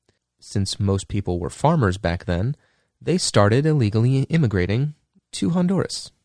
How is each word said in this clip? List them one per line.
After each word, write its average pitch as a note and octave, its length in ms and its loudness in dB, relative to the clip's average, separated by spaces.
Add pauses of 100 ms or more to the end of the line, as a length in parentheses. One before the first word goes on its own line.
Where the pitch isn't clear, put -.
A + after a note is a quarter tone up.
(400)
Since - 400 -4
most G2 280 0
people F#2 320 -4
were E2 100 -4
farmers C3 480 2
back F2 280 -2
then, F2+ 300 -2 (460)
they - 160 -2
started A2+ 480 2
illegally B2+ 640 2
immigrating A#2 640 0 (380)
to - 180 -2
Honduras. F3+ 600 -2 (140)